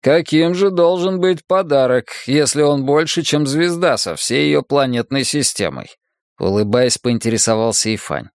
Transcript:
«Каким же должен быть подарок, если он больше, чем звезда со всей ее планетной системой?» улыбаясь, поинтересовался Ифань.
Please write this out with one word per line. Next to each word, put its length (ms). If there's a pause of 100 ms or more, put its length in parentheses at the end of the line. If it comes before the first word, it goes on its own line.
«Каким 540
же 160
должен 500
быть 260
подарок, 640 (180)
если 360
он 240
больше, 360
чем 240
звезда 520
со 180
всей 300
ее 160
планетной 640
системой?» 680 (480)
улыбаясь, 600
поинтересовался 960
Ифань. 400